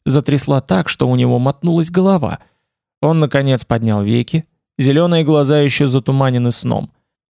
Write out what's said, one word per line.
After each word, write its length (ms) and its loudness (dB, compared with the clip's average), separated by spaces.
затрясла 540 0
так, 280 -2
что 200 -2
у 80 2
него 240 0
мотнулась 500 -2
голова. 480 0
Он, 160 2
наконец, 460 0
поднял 400 -2
веки, 400 -2
зелёные 460 2
глаза 340 2
ещё 300 0
затуманены 640 0
сном. 400 -6